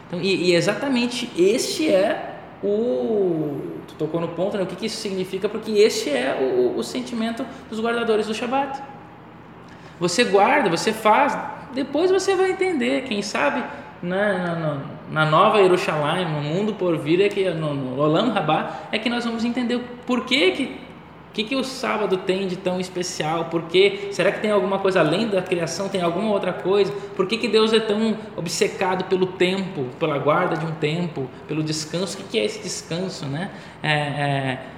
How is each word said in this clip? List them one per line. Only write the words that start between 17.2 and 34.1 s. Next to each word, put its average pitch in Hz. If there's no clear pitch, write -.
é 202
que, 190
no, 156
no 127
Olam 165
Rabá, -
é 220
que 233
nós 240
vamos 226
entender 240
o 240
porquê 254
que, 302
o -
que 214
que 269
o 262
sábado 208
tem 190
de 180
tão 180
especial, 170
por 165
quê? 190
Será 180
que -
tem 214
alguma 196
coisa 190
além 170
da 190
criação, 175
tem 190
alguma 175
outra 185
coisa? 190
Por 185
que 226
que 233
Deus 220
é 220
tão 214
obcecado 180
pelo 185
tempo, 180
pela 156
guarda 160
de 160
um 160
tempo, 151
pelo 151
descanso? 170
O -
que -
que 226
é 214
esse -
descanso, 180
né? 151
É, 156
é, 143